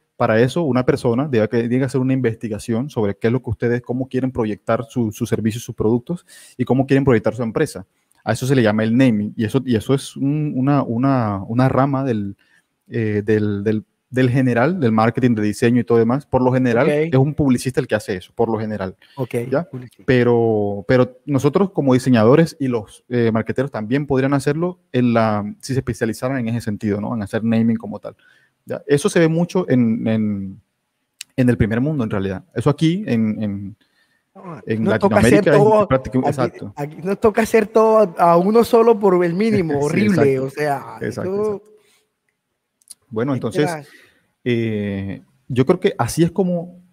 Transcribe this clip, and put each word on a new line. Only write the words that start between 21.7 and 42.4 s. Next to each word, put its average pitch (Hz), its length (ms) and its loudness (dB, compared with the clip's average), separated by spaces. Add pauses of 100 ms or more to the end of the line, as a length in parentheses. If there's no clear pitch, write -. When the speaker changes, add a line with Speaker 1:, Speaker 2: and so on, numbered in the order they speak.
Speaker 1:
como 135 240 0
diseñadores 127 640 4
y 135 80 -4
los, 117 420 -6
eh, 120 220 0
marketeros 113 400 -2
también 117 360 -4
podrían 135 280 0
hacerlo 156 460 -4 (100)
en 123 220 0
la, 110 320 0 (160)
si 131 140 -8
se 127 40 -4
especializaran 127 600 -4
en 113 100 -4
ese 117 140 -4
sentido, 101 380 -4
¿no? 120 140 -6
En 110 80 -6
hacer 104 220 -4
naming 113 320 2
como 104 240 -12
tal. - 160 -16 (480)
¿Ya? - 220 -10
Eso 143 220 2
se 190 100 -2
ve 165 100 4
mucho 170 420 -2
en, 120 360 0
en, 104 540 -4 (760)
en 123 120 2
el 120 80 4
primer 113 240 0
mundo, 143 240 -2
en 107 60 -6
realidad. 98 340 -6 (100)
Eso 120 140 -2
aquí, 165 380 0
en, 113 360 -2
en, 101 340 -8 (580)
Speaker 2:
No, - 320 -16
Speaker 1:
en 113 180 -2
Speaker 2:
no 214 140 0
toca 202 200 2
hacer 220 180 4
Speaker 1:
Latinoamérica, 190 160 4
es 156 40 8
Speaker 2:
todo, 214 320 4
Speaker 1:
práctico, 131 320 0
Speaker 2:
aquí, 147 80 -2
Speaker 1:
exacto. 123 480 -4
Speaker 2:
aquí 147 260 -10
nos 196 160 -4
toca 220 240 2
hacer 220 240 2
todo 220 520 4
a, 170 140 6
a 170 40 6
uno 214 280 4
solo 226 340 4
por 185 260 4
el 170 100 0
mínimo, 196 400 0
Speaker 1:
<laughs> 143 60 0
Sí, 143 60 0
Speaker 2:
horrible, 170 480 2
Speaker 1:
exacto. 131 100 -2
Speaker 2:
o 135 60 -6
sea, 147 280 -4 (220)
Speaker 1:
Exacto, 180 340 -6
Speaker 2:
eso 208 220 -4
Speaker 1:
exacto. - 220 -18 (1300)